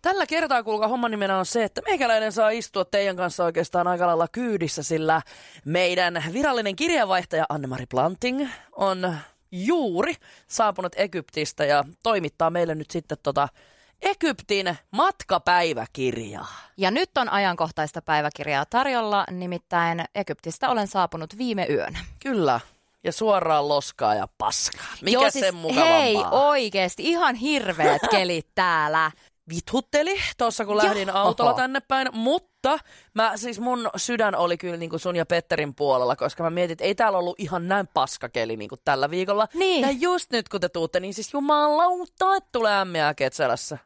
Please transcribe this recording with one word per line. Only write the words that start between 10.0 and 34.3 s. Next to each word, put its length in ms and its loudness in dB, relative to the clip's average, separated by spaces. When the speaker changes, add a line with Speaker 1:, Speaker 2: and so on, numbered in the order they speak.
Speaker 1:
saapunut 480 -2
Egyptistä 680 -4
ja 200 4
toimittaa 480 0
meille 240 0
nyt 160 -8
sitten 320 -6
tota 260 0
Egyptin 760 -2
matkapäiväkirjaa. 1600 0
Speaker 2:
Ja 140 2
nyt 280 0
on 100 0
ajankohtaista 720 -2
päiväkirjaa 640 -2
tarjolla, 640 0
nimittäin 720 -4
Egyptistä 540 -6
olen 180 0
saapunut 520 -4
viime 320 -2
yönä. 280 -2
Speaker 1:
Kyllä. 380 0
Ja 80 -2
suoraan 560 2
loskaa 460 0
ja 140 -2
paskaa. 480 -4
Mikä 200 2
Speaker 2:
Joo, 100 6
siis 140 -2
Speaker 1:
sen 100 2
mukavampaa? 440 4
Speaker 2:
hei, 180 4
oikeesti, 720 2
ihan 300 2
hirveet 760 2
Speaker 1:
<laughs> 0 -
Speaker 2:
kelit 440 0
täällä. 560 2
Speaker 1:
Vithutteli 720 -2
tossa, 260 -2
kun 120 -2
Speaker 2:
Joo. 80 6
Speaker 1:
lähdin 260 0
autolla 440 2
tänne 260 0
päin, 320 -2
mutta 680 -2
mä, 220 2
siis 240 -8
mun 360 -2
sydän 380 0